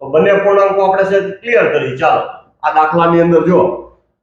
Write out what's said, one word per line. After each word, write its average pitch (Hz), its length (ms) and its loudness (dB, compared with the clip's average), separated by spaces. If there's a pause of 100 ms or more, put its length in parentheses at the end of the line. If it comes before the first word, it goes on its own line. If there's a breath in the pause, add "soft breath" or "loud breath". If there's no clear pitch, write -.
તો 135 100 -14
બંને 180 220 2
પૂર્ણાંકો 196 520 2
આપણે 190 200 0
છે 190 320 -4
ક્લિયર 226 360 -2
કરી. 131 260 -4
ચાલો, 151 220 0 (420)
આ 156 120 -2
દાખલાની 170 460 2
અંદર 165 260 2
જો, 165 460 -2 (300)